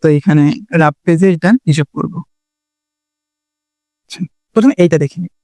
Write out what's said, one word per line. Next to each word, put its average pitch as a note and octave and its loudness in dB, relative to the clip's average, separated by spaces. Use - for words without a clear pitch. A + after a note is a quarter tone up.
তো - 0
এখানে D3 2
রাফ D3+ 2
পেজে F3 2
এটা F3 0
হিসাব D3 0
করব। - -6
আচ্ছা, - -18
প্রথমে B3 2
এইটা E3 2
দেখে D3 -6
নিই E3+ -12